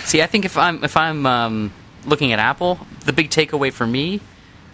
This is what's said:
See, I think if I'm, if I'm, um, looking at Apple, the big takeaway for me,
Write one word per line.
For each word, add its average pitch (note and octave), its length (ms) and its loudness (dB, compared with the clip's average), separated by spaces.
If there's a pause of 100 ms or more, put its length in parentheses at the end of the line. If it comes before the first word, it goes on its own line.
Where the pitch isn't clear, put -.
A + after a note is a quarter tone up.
See, - 180 2
I E3+ 40 2
think G#3 180 0
if F3+ 140 -4
I'm, E3 260 2
if D3 120 0
I'm, D#3 300 0
um, A2+ 460 0 (320)
looking C#3+ 280 0
at G#2+ 60 0
Apple, F3 400 0 (280)
the C#3+ 60 0
big D3 180 0
takeaway C#3+ 420 0
for A#2+ 140 -2
me, D3+ 340 -2 (540)